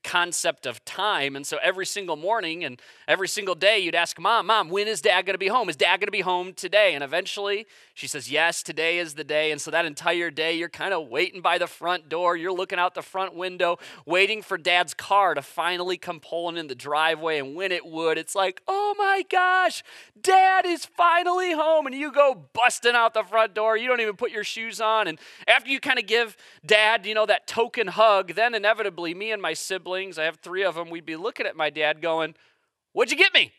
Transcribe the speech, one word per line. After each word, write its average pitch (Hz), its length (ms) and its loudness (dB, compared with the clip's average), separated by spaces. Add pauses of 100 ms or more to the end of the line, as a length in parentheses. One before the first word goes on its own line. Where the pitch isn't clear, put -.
concept 175 600 -2
of 120 180 -10
time. 151 520 -2
And 139 100 -12
so 156 160 -6
every 185 240 0
single 175 300 -6
morning 170 480 -4
and 123 160 -12 (260)
every 180 220 0
single 190 260 -4
day, 202 240 4
you'd 165 160 -2
ask 170 240 0
Mom, 196 280 2
"Mom, 208 220 2
when 202 200 -2
is 190 120 -4
Dad 185 240 4
gonna 185 140 -4
be 190 100 -2
home? 214 220 0
Is 147 60 -8
Dad 180 240 2
gonna 208 100 -4
be 202 100 -4
home 180 320 -4
today?" 190 420 2
And 143 80 -6
eventually 196 640 -4 (280)
she - 120 -12
says, 127 240 -10
"Yes, 160 320 0
today 165 360 -2
is 165 160 -6
the 151 100 -10
day." 151 280 0
And 147 80 -6
so 160 100 -10
that 165 160 2
entire 170 440 -2
day, 156 220 -4
you're 165 160 -4
kinda 170 320 -4
waiting 160 400 -4
by 170 160 0
the 175 100 0
front 165 440 -6
door. 175 260 0
You're 175 160 -4
looking 185 260 -4
out 180 160 0
the 175 60 -8
front 190 340 -8
window, 175 440 -2 (260)
waiting 196 380 2
for 190 160 -6
Dad's 175 340 0
car 196 420 2
to 143 80 -4
finally 180 540 -4
come 170 240 -12
pulling 170 360 -8
in 165 100 -8
the 135 80 -10
driveway. 156 640 0
And 139 160 -8
when 185 180 -4
it 165 140 -4
would, 160 320 -2
it's - 160 -10
like, 190 320 -2
"Oh 403 320 -2
my 392 300 0
gosh, 370 540 2 (380)
Dad 381 460 6
is 339 180 -2
finally 349 680 2
home." 311 340 2
And 262 80 -8
you 285 160 -6
go 254 420 4
busting 240 420 2
out 226 200 4
the 220 80 2
front 214 320 2
door. 220 220 2
You 233 100 -2
don't 247 140 2
even 214 160 -2
put 240 160 -4
your 208 120 -6
shoes 226 360 -8
on. 220 260 2
And 160 140 -8 (260)
after 254 240 4
you 269 80 0
kinda 254 240 2
give 220 340 0 (300)
Dad, 214 400 4
you 214 80 -4
know, 214 120 2
that 202 200 2
token 226 420 -2
hug, 190 460 4
then 233 200 2
inevitably 202 600 -2
me 214 160 -8
and 214 100 -4
my 165 120 -4
siblings, 185 680 -8
I 156 60 -2
have 160 160 -4
three 185 240 -4
of 165 120 0
'em, 165 140 -8
we'd 170 160 -12
be 160 100 -8
looking 220 300 -6
at 170 80 -6
my 156 160 -2
dad 151 300 -2
going, 160 340 -2 (580)
"What'd 226 200 0
you 285 60 -2
get 381 160 6
me?" 180 240 4